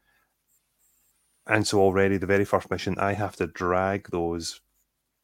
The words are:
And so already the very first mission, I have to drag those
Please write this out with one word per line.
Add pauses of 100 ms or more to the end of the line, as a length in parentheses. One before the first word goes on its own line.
(1500)
And
so
already
the
very
first
mission,
I
have
to
drag
those (640)